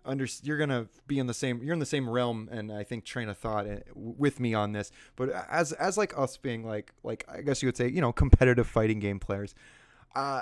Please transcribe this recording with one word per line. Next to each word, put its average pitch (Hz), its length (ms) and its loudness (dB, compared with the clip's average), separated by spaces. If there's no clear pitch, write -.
under-, 135 240 -2
you're 147 160 -2
gonna 135 300 0
be 139 140 0
in 127 80 0
the 117 60 -2
same, 120 300 -2
you're 156 100 -2
in 170 60 0
the 143 60 -2
same 135 240 -2
realm 117 420 0
and 107 200 -8
I 104 120 -6
think 113 220 -8
train 113 240 -6
of 98 80 -8
thought, 107 300 -2
uh, 101 80 -6
w-, 113 280 -12
with 139 220 2
me 117 160 2
on 104 160 2
this. 104 200 -4
But 131 140 -2
as, 147 440 0
as, 175 240 -2
like, 208 200 0
us 135 200 0
being, 117 280 -6
like, 107 260 -6
like, 113 280 -6
I 78 100 -10
guess 139 200 0
you 135 60 2
would 120 100 0
say, 123 100 2
you 147 140 0
know, 117 100 4
competitive 120 560 6
fighting 110 320 2
game 101 200 -2
players. 101 340 -6
Uh, 135 260 -2